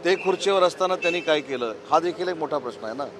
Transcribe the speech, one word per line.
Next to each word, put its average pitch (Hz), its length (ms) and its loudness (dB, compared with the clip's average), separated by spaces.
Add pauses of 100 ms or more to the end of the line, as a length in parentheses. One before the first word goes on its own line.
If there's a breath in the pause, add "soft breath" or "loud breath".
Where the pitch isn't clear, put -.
ते 185 100 6
खुर्चीवर 190 480 2
असताना 180 320 2
त्यांनी 175 260 0
काय 151 200 2
केलं 123 320 -4 (180)
हा 156 80 6
देखील 175 280 -2
एक 175 100 -4
मोठा 151 200 -4
प्रश्न 120 280 -8
आहे 110 80 -6
ना. 139 120 -6 (140)